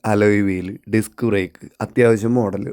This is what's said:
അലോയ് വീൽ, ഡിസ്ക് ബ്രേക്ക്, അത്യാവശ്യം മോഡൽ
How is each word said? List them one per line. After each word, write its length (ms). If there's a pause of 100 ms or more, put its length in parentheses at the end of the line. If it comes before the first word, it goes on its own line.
(100)
അലോയ് 380
വീൽ, 180 (280)
ഡിസ്ക് 340
ബ്രേക്ക്, 380 (180)
അത്യാവശ്യം 540
മോഡൽ 340